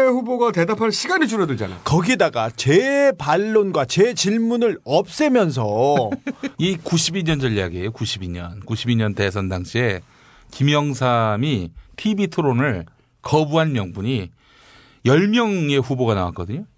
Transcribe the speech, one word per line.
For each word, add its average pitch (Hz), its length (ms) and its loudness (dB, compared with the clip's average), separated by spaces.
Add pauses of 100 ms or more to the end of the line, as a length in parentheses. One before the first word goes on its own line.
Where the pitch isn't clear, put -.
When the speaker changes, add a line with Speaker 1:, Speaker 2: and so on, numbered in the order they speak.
Speaker 1:
후보가 247 460 0
대답할 220 380 0
시간이 311 380 0
줄어들잖아. 127 560 -2
Speaker 2:
거기다가 160 720 2
제 269 600 4
반론과 190 680 2
제 202 300 2
질문을 226 680 0
없애면서 139 1300 2 (240)
Speaker 3:
<laughs> - 240 -10
이 185 180 0
구십이 170 480 -2
년 160 140 0
전략이에요. 101 540 -2
구십이 104 360 -6
년. 87 380 -10
구십이 117 300 -2
년 107 180 0
대선 98 340 -2
당시에 95 520 -2 (500)
김영삼이 127 1200 0 (240)
티비 208 320 -2
토론을 127 580 0 (360)
거부한 156 500 0
명분이 98 580 -4 (760)
열 156 240 4
명의 202 500 0
후보가 127 360 0
나왔거든요. 95 500 -4 (140)